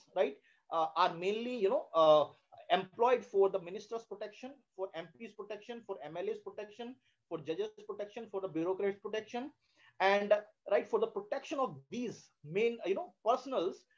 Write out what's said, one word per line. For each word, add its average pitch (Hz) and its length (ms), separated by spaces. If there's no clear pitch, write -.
right, 208 200
uh, 160 240
are 175 180
mainly, 220 420
you 196 140
know, 277 240
uh, 156 320
employed 226 480
for 196 260
the 190 100
minister's 196 440
protection, 208 480
for 190 200
M 170 120
P's 226 140
protection, 208 540
for 196 180
M 151 140
L 185 100
A's 214 120
protection, 208 560
for 165 80
judges' 165 320
protection, 208 440
for 190 100
the 190 60
bureaucrats' 185 520
protection. 220 520
And, 202 340
right, 208 200
for 233 100
the 214 80
protection 269 520
of 202 180
these 226 400
main, 220 420
you 185 100
know, 349 180
personals, 233 600